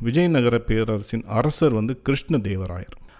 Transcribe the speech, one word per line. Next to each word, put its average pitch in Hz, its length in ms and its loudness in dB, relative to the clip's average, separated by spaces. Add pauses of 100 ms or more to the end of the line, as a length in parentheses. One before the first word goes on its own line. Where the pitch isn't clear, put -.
விஜயநகர 123 580 2
பேரரசின் 110 680 -2
அரசர் 131 460 2
வந்து 113 360 -2
கிருஷ்ணதேவராயர். 101 920 -4 (200)